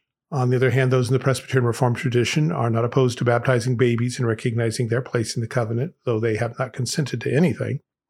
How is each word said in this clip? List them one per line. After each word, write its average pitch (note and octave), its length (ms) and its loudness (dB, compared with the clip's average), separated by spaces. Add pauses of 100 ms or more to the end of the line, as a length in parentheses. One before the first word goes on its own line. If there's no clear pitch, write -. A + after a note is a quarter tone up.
(300)
On B2+ 200 0
the B2+ 80 2
other B2 140 2
hand, B2+ 200 2
those B2+ 160 2
in C3 60 0
the B2+ 100 4
Presbyterian B2+ 420 0
Reformed A#2+ 300 2
tradition B2 560 0
are A#2 180 0
not A2+ 140 0
opposed B2 360 2
to - 40 -4
baptizing A#2+ 540 2
babies A#2+ 420 0
and A#2+ 80 0
recognizing A2+ 600 -2
their A2 120 0
place - 360 -4
in A#2+ 40 -2
the A2+ 60 -4
covenant, A#2+ 460 -2 (100)
though A2+ 160 0
they A2 160 0
have A#2 240 -4
not C3 140 -6
consented B2+ 480 -4
to B2 120 -2
anything. C3 460 0 (300)